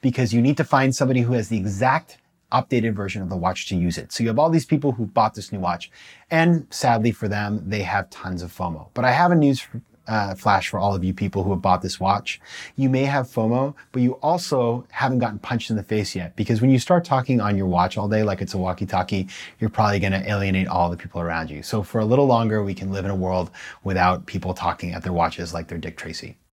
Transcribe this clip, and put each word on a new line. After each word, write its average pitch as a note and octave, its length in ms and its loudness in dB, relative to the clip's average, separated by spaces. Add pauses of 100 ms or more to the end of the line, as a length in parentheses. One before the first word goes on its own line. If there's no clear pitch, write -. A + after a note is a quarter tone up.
because B2 320 0
you A#2 80 4
need C3+ 160 4
to D3+ 80 2
find C3 320 2
somebody B2+ 240 2
who A#2+ 140 2
has G#2+ 160 -2
the A2+ 80 0
exact A2 580 0 (340)
updated A#2 440 0
version G2 280 -6
of F2+ 80 -6
the F#2+ 60 -4
watch F2+ 300 -2
to F#2+ 100 -4
use F2 200 0
it. - 160 -12
So - 100 -2
you A2+ 60 2
have A2+ 100 0
all D#3 120 4
these D#3+ 160 2
people C#3+ 260 2
who A2+ 140 -4
bought A2 280 2
this - 180 -12
new G2+ 80 -6
watch, F2 300 -4 (400)
and E3 400 4
sadly A#2 400 2
for G#2+ 160 -4
them, G#2 400 -2
they G#2 160 -4
have F#2+ 280 -2
tons F#2 320 -8
of F2 120 -12
fomo. E2+ 380 -8
But B2 140 0
I B2 60 4
have F3 200 4
a - 20 6
news, C#3+ 320 4 (400)
uh, G#2 280 -2
flash G2 340 2
for - 100 -4
all G2 160 2
of F2+ 80 -2
you F#2 120 0
people G2 300 -2
who G2 80 0
have F2+ 100 -2
bought F#2 180 2
this F#2 180 -6
watch. G2 440 -2 (340)
You C3+ 140 2
may C3 140 2
have C#3 220 0
fomo, B2 480 0 (180)
but B2+ 100 0
you B2 120 2
also C3+ 760 0
haven't B2+ 300 0
gotten A2 180 -4
punched - 320 -4
in A2+ 60 0
the G#2 60 -2
face G#2+ 320 -2
yet, E2+ 220 -8
because A2 240 0
when B2+ 80 4
you C3 100 6
start E3+ 280 2
talking B2+ 340 2
on G2+ 160 0
your F#2+ 120 0
watch F2+ 280 2
all G#2 100 -2
day G#2+ 160 2
like G2+ 200 0
it's F#2 100 -8
a G2+ 60 -4
walkie-talkie, F#2 680 -2 (300)
you're A2 120 0
probably G#2 280 2
gonna F#2+ 280 0
alienate F#2+ 420 0
all F2+ 220 0
the F2 80 -6
people F2 240 -8
around E2 260 -4
you. D2+ 140 -12
So A2 200 -4
for A2 200 -2
a - 20 0
little C3 220 4
longer, A2+ 360 2
we G2 120 -2
can F#2+ 180 -6
live G2 140 -4
in G2+ 40 -2
a G2 60 -2
world F#2 340 -2 (320)
without F#2 440 0
people F#2 260 -6
talking F2 400 -4
at E2 120 -8
their F#2 100 -4
watches E2 400 -2
like E2 140 -8
they're E2+ 100 -8
Dick E2 180 -10
Tracy. G2+ 400 -14 (180)